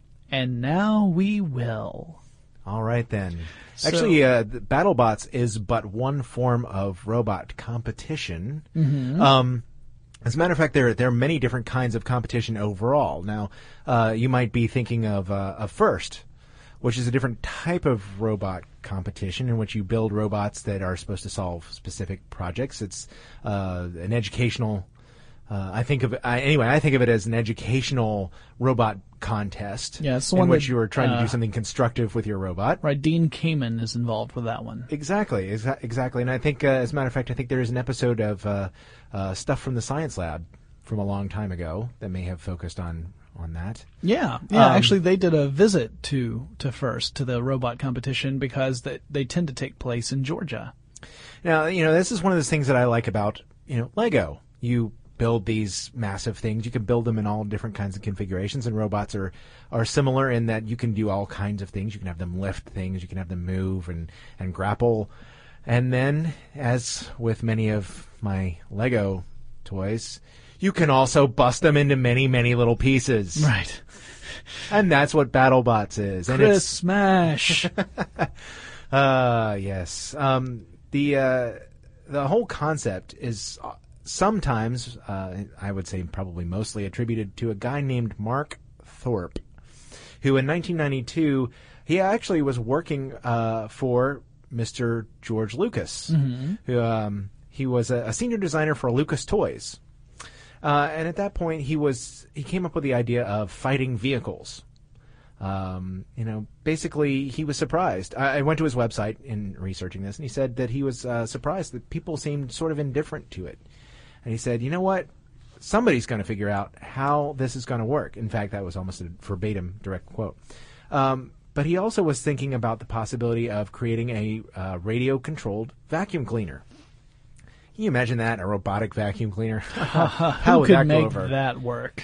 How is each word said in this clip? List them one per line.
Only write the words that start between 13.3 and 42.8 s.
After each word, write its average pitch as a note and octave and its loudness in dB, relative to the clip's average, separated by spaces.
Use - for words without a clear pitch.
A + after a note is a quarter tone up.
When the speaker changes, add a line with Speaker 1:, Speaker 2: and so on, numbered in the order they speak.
Speaker 2:
uh, A2+ 4
you A#2 2
might B2 2
be A#2+ 2
thinking A#2 0
of, G2 0
uh, G2 -4
of G#2 -6
first, - 0
which B2 0
is A#2+ 0
a - 0
different A#2+ 0
type - -2
of G2 0
robot G2+ -2
competition F#2+ -6
in A#2 2
which G#2+ -2
you G#2+ -2
build A2 0
robots G#2 -2
that G2+ -4
are F#2 -2
supposed - -8
to - -10
solve F2 -6
specific - -10
projects. F2+ -6
It's, - -10
uh, F#2 -4
an F#2 -4
educational, A2 -2
uh, F#2+ -6
I A2 0
think C3 0
of, B2 0
I, B2 2
anyway, C#3 4
I C#3+ 6
think D3 4
of C3 6
it A#2 6
as A2 4
an A2+ -2
educational A2+ 0
robot A#2+ 2
contest G#2 -6
Speaker 1:
Yeah, C3+ 0
it's - -2
the - 4
Speaker 2:
in F#3 8
Speaker 1:
one F3 6
Speaker 2:
which D#3+ 6
Speaker 1:
that, - -2
Speaker 2:
you B2 2
are A2 2
trying B2+ 2
to A#2+ 2
do A#2 2
Speaker 1:
uh, - 4
Speaker 2:
something A2+ 0
constructive A#2 0
with A2 0
your G#2 -2
robot. F#2+ 0
Speaker 1:
Right, C#3+ 0
Dean D#3+ 4
Kamen B2+ -2
is A2 -4
involved A#2 -2
with A#2+ -6
that A2+ -4
one. A2+ -10
Speaker 2:
Exactly, D3 -2
exa-, A2+ -2
exactly. B2 -2
And B2 0
I B2+ 0
think, D3 0
uh, C#3 6
as C3 2
a - -2
matter C#3 0
of B2 -4
fact, B2+ -2
I A#2+ -4
think B2 -4
there C3 2
is A#2+ 0
an B2 -2
episode B2 0
of, G#2+ -2
uh, G2 -2
uh, F#2+ -4
Stuff C3 -2
from C3 -4
the A2+ -2
Science D3+ -4
Lab E2 -4
from A2 -6
a G2+ -2
long G2 -2
time G2 -6
ago F2 -6
that G#2+ -10
may F#2 -6
have F2+ -6
focused F2+ -8